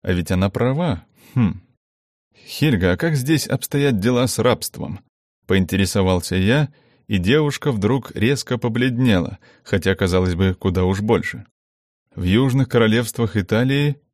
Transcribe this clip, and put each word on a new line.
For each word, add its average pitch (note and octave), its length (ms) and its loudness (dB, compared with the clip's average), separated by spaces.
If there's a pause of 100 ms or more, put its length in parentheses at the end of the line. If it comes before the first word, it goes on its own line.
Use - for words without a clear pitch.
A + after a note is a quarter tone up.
А F#2+ 100 -2
ведь F2+ 180 -2
она F#2+ 200 2
права. C3 540 -2 (300)
Хм. A2+ 260 0 (840)
"Хельга, F#2+ 460 0
а F#2+ 40 0
как D#3+ 200 -2
здесь C3+ 300 0
обстоят C#3 520 -2
дела A#2+ 280 2
с - 120 -4
рабством?" - 640 -2 (460)
поинтересовался F#2 880 0
я, A#2+ 360 2 (360)
и G2+ 100 -2
девушка C#3+ 540 0
вдруг A2 420 -2
резко B2+ 420 -2
побледнела, A#2 840 0 (260)
хотя, F#2+ 320 0
казалось F#2 400 0
бы, F#2+ 180 2
куда F#2 300 0
уж G2 160 0
больше. G#2+ 440 -2 (680)
"В F#2+ 80 -8
южных B2 460 2
королевствах A2+ 680 0
Италии C3 640 0 (140)